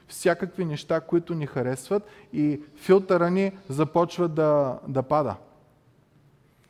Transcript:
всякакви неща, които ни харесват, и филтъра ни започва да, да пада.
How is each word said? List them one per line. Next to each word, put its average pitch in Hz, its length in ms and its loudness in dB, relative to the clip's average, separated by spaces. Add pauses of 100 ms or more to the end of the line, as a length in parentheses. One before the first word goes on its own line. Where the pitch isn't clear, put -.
всякакви 180 580 -2
неща, 160 360 -4
които 170 320 -2
ни 156 120 -4
харесват, 131 640 -4 (260)
и 147 280 0 (140)
филтъра 185 540 4
ни 190 220 0 (180)
започва 170 580 0
да, 151 600 2
да 143 160 -2
пада. 143 320 0 (1300)